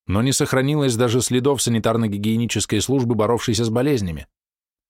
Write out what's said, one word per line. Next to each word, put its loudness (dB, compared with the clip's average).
Но 0
не 0
сохранилось 0
даже 2
следов 0
санитарно-гигиенической 0
службы, 0
боровшейся 0
с 0
болезнями. -2